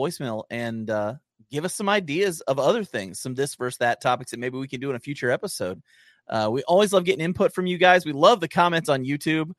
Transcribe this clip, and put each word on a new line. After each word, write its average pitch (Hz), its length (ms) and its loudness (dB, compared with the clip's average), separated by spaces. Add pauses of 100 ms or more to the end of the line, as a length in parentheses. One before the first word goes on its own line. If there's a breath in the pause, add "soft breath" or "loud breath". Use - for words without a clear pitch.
voicemail 131 460 -6
and, 113 400 -6
uh, 107 240 -2 (360)
give 147 140 -4
us 185 100 -4
some 202 140 -2
ideas 185 540 0
of 135 160 -2
other 185 260 2
things, 98 360 -8
some 127 140 -8
this 139 200 -4
versus 123 240 -8
that 120 240 0
topics 123 300 -2
that 120 60 -10
maybe 127 200 -6
we 135 100 -8
can 131 120 -10
do 139 100 -6
in 127 60 -4
a 113 40 -10
future 139 300 -2
episode. 113 500 -4 (480 soft breath)
Uh, 110 240 0
we 139 120 -2
always 190 280 4
love 180 120 4
getting 165 200 0
input 180 300 0
from 185 120 -2
you 180 120 -2
guys. 180 260 6
We 151 80 -4
love 175 280 6
the 165 80 -4
comments 170 420 2
on 135 160 2
YouTube. 156 520 -2